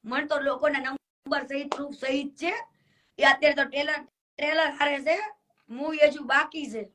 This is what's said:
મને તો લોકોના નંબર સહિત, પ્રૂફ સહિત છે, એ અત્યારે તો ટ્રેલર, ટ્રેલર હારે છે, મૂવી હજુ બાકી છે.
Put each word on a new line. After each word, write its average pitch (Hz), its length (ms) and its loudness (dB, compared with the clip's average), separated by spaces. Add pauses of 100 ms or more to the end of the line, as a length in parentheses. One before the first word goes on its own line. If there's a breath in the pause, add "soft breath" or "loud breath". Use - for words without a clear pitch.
મને 269 220 -2
તો 294 140 0
લોકોના 277 380 0
નંબર 269 680 -6
સહિત, 277 280 -4
પ્રૂફ 285 200 -8
સહિત 269 420 -2
છે, 339 160 -4 (680)
એ - 40 2
અત્યારે 277 320 6
તો 277 100 2
ટ્રેલર, 294 380 -4 (360)
ટ્રેલર 302 320 0
હારે 285 300 0
છે, 320 180 2 (500)
મૂવી 294 300 -6
હજુ 294 260 6
બાકી 285 460 0
છે. 214 240 -10